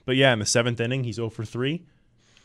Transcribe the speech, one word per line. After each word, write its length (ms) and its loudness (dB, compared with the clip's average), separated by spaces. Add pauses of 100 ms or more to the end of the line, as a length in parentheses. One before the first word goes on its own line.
But, 120 0
yeah, 180 6
in 60 -2
the 80 -4
seventh 320 0
inning, 240 -2
he's 160 -8
oh 100 -4
for 160 -10
three. 380 -6 (600)